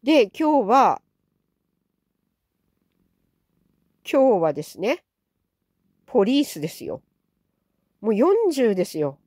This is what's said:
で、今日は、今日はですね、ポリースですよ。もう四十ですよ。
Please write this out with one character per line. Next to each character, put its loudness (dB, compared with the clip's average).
で、 2
今 0
日 -6
は、 2
今 4
日 0
は 0
で -8
す -18
ね、 -4
ポ 0
リ 0
ー 0
ス -10
で -8
す -16
よ。 -12
も -4
う 0
四 2
十 0
で -2
す -8
よ。 -4